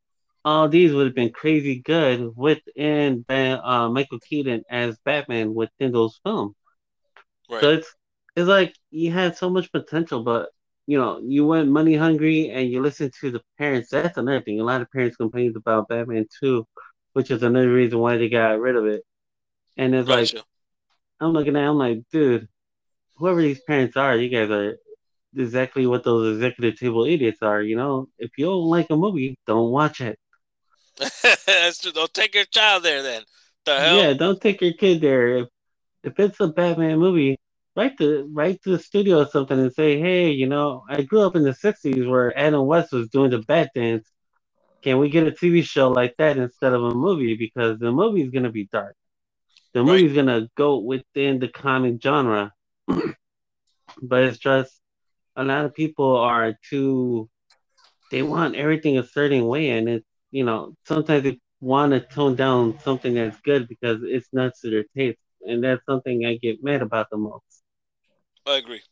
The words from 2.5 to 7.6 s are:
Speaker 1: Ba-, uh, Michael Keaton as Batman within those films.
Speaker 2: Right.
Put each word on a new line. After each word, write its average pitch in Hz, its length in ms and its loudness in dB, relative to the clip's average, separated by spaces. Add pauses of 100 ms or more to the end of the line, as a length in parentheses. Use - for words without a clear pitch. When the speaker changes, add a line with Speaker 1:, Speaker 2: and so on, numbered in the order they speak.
Speaker 1:
Ba-, 131 360 -2
uh, 120 260 0
Michael 127 300 -6
Keaton 135 500 -6
as 120 340 -4
Batman 123 500 -4
within 113 380 -4
those 113 320 0
films. 143 300 -4 (920)
Speaker 2:
Right. 117 140 -4